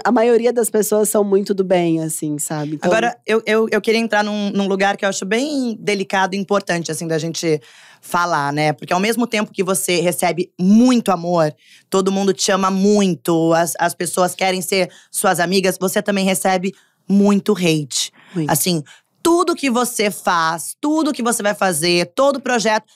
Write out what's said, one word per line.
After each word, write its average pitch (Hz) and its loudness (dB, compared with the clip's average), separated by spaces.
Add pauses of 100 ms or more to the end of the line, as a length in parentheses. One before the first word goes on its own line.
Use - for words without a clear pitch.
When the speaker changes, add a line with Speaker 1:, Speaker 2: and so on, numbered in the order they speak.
Speaker 1:
a 202 0
maioria 240 4
das 240 0
pessoas 214 0
são 214 2
muito 202 0
do 190 0
bem, 170 0
assim, 156 -4
sabe? 151 -6
Então 165 -2
Speaker 2:
Agora, 233 0 (100)
eu, 220 0
eu, 220 0
eu 214 0
queria 220 0
entrar 220 0
num, 208 -4
num 196 -2
lugar 196 0
que - -6
eu 196 0
acho 196 -6
bem 247 -2
delicado 190 -2
e 202 -4
importante, 185 -2
assim, 160 -8
da 160 0
gente 156 -2 (420)
falar, 160 -2
né? 151 0
Porque 151 -6
ao 185 2
mesmo 226 0
tempo 214 -2
que 196 -4
você 180 -2
recebe 170 -2 (100)
muito 226 4
amor, 170 0 (340)
todo 190 2
mundo 196 0
te - -2
ama 190 2
muito, 185 2
as, 165 0
as 175 0
pessoas 180 -2
querem 185 -2
ser 180 -2 (200)
suas 185 0
amigas, 185 0
você 190 0
também 202 0
recebe 190 0 (340)
muito 202 4
hate. 156 -2 (240)
Speaker 1:
Muito. 156 -2
Speaker 2:
Assim, 160 0 (400)
tudo 339 2
que 277 -4
você 233 -2
faz, 165 -4
tudo 302 0
que 247 -8
você 226 -2
vai 202 0
fazer, 175 0 (100)
todo 277 2
projeto, 220 -2 (120)